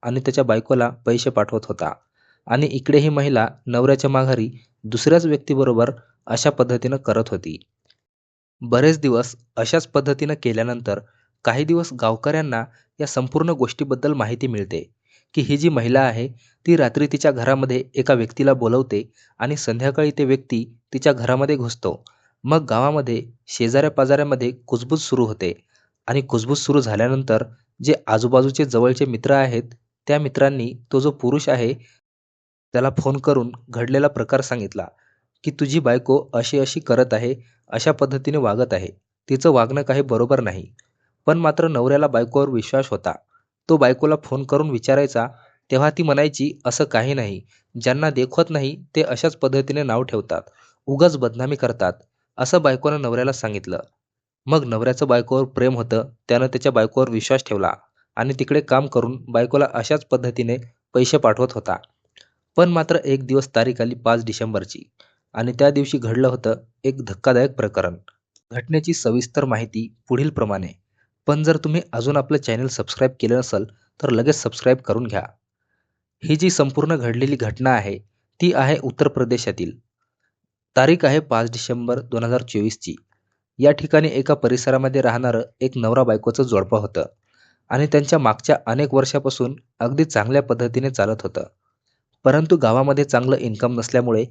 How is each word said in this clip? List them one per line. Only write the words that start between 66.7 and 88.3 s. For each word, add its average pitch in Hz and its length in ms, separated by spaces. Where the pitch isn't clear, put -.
एक 135 180
धक्कादायक 123 500
प्रकरण. 101 440
घटनेची 151 420
सविस्तर 127 520
माहिती 113 420
पुढीलप्रमाणे, 113 580
पण 151 160
जर 160 140
तुम्ही 156 240
अजून 123 240
आपलं 143 200
चॅनेल 123 300
सबस्क्राईब 127 520
केलं 120 180
नसेल 107 280
तर 139 100
लगेच 123 260
सबस्क्राईब 127 420
करून 123 300
घ्या. 98 140
ही 156 120
जी 170 140
संपूर्ण 151 460
घडलेली 123 400
घटना 123 360
आहे 101 260
ती 175 140
आहे 135 300
उत्तर 143 260
प्रदेशातील. 117 640
तारीख 160 300
आहे 143 160
पाच 117 300
डिसेंबर 120 500
दोन 117 220
हजार 120 200
चोवीसची. 107 520
या 139 140
ठिकाणी 156 360
एका 135 260
परिसरामध्ये 131 640
राहणारं 120 420
एक 131 160
नवरा 120 260
बायकोचं 113 400
जोडपं 107 360
होतं 95 260
आणि 143 160
त्यांच्या 147 320
मागच्या 123 380